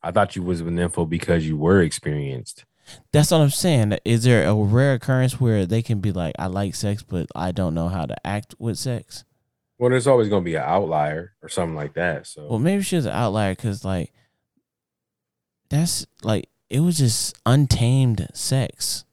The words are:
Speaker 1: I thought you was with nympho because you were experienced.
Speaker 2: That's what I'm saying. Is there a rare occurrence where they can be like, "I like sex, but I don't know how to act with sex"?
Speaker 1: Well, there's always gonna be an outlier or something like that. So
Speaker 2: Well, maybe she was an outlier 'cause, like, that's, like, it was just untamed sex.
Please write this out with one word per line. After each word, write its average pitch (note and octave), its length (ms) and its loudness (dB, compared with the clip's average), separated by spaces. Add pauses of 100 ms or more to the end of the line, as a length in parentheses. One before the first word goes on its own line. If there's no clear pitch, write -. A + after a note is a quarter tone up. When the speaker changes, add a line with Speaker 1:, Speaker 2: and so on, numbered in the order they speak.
Speaker 1:
I E2+ 100 -8
thought G2 240 2
you F#2+ 80 -6
was F2 180 -2
with E2+ 100 -4
nympho E2+ 360 0
because E2 400 0
you D#2 80 -2
were F2 260 4
experienced. D2 800 -6 (460)
Speaker 2:
That's D3 220 2
what D#3+ 80 4
I'm C#3+ 100 4
saying. A#2+ 540 2
Is A2+ 180 2
there A#2 240 4
a G2+ 80 4
rare A2+ 400 2
occurrence B2+ 460 0
where A2 260 2
they A2+ 160 0
can A2+ 160 -2
be G2 140 -2
like, F2 260 -4
"I E2+ 80 -6
like F#2+ 300 -4
sex, G#2 260 -4
but F2 320 -6
I F2+ 160 -4
don't F2 240 -2
know E2 140 -2
how F2 180 -4
to - 80 -6 (100)
act G#2 360 -6
with A2+ 180 -4
sex"? - 460 -8 (540)
Speaker 1:
Well, B2 120 4
there's B2+ 160 2
always B2 220 6
gonna G2+ 160 2
be E2+ 100 -4
an D2+ 80 -2
outlier D#2+ 800 -2
or D#2+ 60 -20
something E2 260 -4
like D2 200 -8
that. E2 340 -4
So D2+ 180 -18
Speaker 2:
Well, G#2+ 140 -2
maybe F#3+ 240 0
she F#3 100 -4
was D3+ 120 0
an A#1+ 80 -4
outlier G2+ 420 -2
'cause, G#2 280 -6
like, F#2 280 -4 (1600)
that's, D#3+ 360 -2 (160)
like, G#2+ 260 -2 (220)
it B2 100 0
was E3+ 180 2
just A#2+ 460 0
untamed B2 880 2
sex. - 800 -4